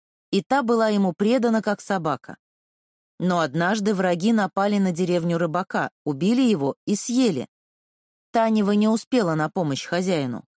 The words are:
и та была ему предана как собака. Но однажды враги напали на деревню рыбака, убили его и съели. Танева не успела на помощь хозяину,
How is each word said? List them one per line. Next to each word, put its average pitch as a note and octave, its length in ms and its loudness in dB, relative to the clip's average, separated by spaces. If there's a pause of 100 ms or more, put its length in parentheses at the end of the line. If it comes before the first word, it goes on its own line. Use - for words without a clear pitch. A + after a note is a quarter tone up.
(320)
и F#3+ 100 2
та C4+ 220 0
была A3+ 260 2
ему G3 240 0
предана A3+ 480 2
как G#3 200 -4
собака. D#3+ 560 -4 (840)
Но F3 200 0
однажды F3 540 0
враги F3+ 380 0
напали G#3 460 0
на F#3+ 140 0
деревню E3+ 460 0
рыбака, E3+ 520 -2 (160)
убили F3 360 0
его E3+ 340 0 (100)
и G#3 100 0
съели. A#3 520 -2 (840)
Танева A3 400 2
не G#3 160 2
успела A3 480 0
на D#3 140 0
помощь D3 360 -4
хозяину, E3+ 600 -2 (140)